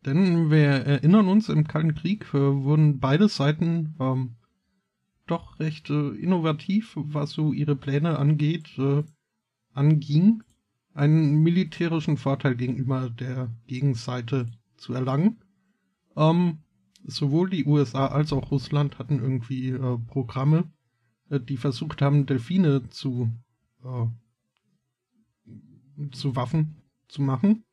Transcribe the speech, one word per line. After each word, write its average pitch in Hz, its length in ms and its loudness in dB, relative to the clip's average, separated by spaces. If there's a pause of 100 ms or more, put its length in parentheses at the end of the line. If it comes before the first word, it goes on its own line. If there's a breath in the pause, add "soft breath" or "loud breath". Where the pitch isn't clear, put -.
Denn 165 460 2
wir 156 80 6
erinnern 147 680 4
uns, 214 200 2
im 151 180 2
Kalten 156 280 -2
Krieg, 190 400 -6
äh, 143 40 2
wurden 139 640 2
beide 165 280 4
Seiten, 156 680 -2
ähm, 131 380 -2 (880)
doch - 320 -8
recht, 156 320 -8
äh, 147 200 -2
innovativ, 175 840 -2
was 151 340 -6
so 156 220 -2
ihre 147 240 0
Pläne 143 420 -2
angeht, 151 600 0
äh, 139 260 0 (680)
anging, 156 720 4 (520)
einen 151 480 4
militärischen 165 720 0
Vorteil 135 400 -2
gegenüber 127 540 -4
der 127 400 -8 (160)
Gegenseite 127 800 -4 (300)
zu - 180 -12
erlangen. 135 440 0 (760)
Ähm, 165 420 2 (460)
sowohl 151 440 0
die 180 160 -2
U 147 140 4
S 127 160 0
A 135 140 0
als 151 240 0
auch 135 180 -4
Russland 143 480 -2
hatten 131 220 -2
irgendwie, 127 480 -4
äh, 123 300 -2 (100)
Programme, 139 560 0 (680)
äh, 143 100 -2
die 131 160 -8
versucht 139 460 -4
haben, 139 240 4
Delfine 139 640 0
zu, 123 400 -4 (540)
äh, 123 220 -6 (2000)
zu 135 240 -6
Waffen 156 400 -2 (320)
zu - 140 -6
machen. 165 500 2